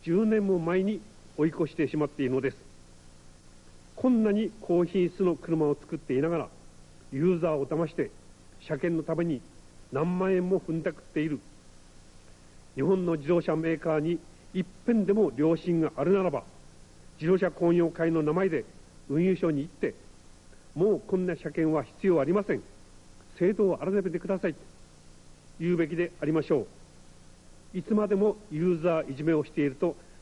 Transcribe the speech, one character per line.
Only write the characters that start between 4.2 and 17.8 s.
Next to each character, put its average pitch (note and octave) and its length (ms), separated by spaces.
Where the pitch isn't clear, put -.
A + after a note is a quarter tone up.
な G#3+ 80
に G#3 200
高 F3 220
品 F3 260
質 - 140
の F3 120
車 D#3 320
を C#3+ 80
作 - 200
っ - 40
て - 140
い C3 80
な D#3 80
が E3+ 80
ら、 C3 100
ユ E3+ 220
ー E3 40
ザ D#3+ 140
ー - 20
を C#3 100
騙 D#3 220
し - 80
て B2+ 160
車 - 180
検 E3+ 200
の D#3+ 60
た D#3+ 120
め F3 80
に D#3+ 180
何 E3+ 280
万 F#3+ 140
円 F3+ 160
も F#3 100
踏 D#3+ 140
ん D#3+ 100
だ F3+ 80
く - 80
っ - 20
て - 200
い C#3 80
る。 C#3 100
日 C3+ 60
本 F#3 240
の E3 80
自 D3 140
動 F3 140
車 D#3+ 140
メ D#3+ 180
ー D3+ 60
カ D#3+ 160
ー D#3 40
に D#3+ 200
一 F#3 140
片 A3+ 200
で G3 80
も G3+ 220
良 D#3 200
心 E3+ 240
が D#3+ 160
あ C3+ 80
る E3+ 80
な G3 100
ら F#3 80
ば、 C#3+ 140
自 D#3 100
動 F#3 100
車 F3+ 120
工 E3+ 220
業 E3+ 180